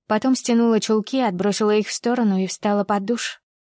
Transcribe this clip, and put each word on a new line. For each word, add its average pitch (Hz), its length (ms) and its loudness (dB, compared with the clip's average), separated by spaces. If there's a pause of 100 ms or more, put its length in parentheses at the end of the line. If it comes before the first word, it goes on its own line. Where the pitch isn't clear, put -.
потом 247 300 0
стянула 233 440 2
чулки, 220 400 0
отбросила 208 560 0
их 214 120 0
в - 40 -10
сторону 233 460 0
и 185 80 0
встала 202 380 -2
под 202 220 -2
душ, - 360 -4 (320)